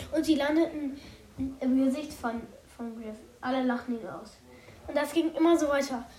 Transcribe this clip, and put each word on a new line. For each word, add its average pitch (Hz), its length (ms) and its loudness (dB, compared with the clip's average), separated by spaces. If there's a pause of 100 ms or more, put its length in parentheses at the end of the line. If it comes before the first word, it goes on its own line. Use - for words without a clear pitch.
(160)
und 311 100 2
sie 302 100 4
landeten 294 640 0 (600)
im 262 260 4
Gesicht 294 280 0
von, 233 280 -6 (340)
von 233 200 -10
Griff. 220 200 -12 (260)
Alle 254 220 0
lachten 247 300 0
ihn 220 140 -6
aus. 165 300 -14 (500)
Und 277 100 -4
das 285 160 0
ging 320 200 2
immer 330 240 6
so 302 120 2
weiter. 277 340 0 (160)